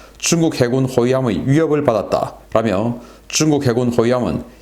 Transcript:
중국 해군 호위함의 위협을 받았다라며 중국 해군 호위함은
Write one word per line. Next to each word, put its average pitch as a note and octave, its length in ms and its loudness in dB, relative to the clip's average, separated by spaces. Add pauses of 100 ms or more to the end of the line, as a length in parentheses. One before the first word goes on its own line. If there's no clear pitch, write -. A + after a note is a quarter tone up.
(180)
중국 E3 420 0
해군 C3 240 2
호위함의 B2 640 0
위협을 D3 380 2
받았다라며 A2+ 1120 -2 (300)
중국 D3 380 0
해군 A#2+ 280 0
호위함은 A#2 500 0 (180)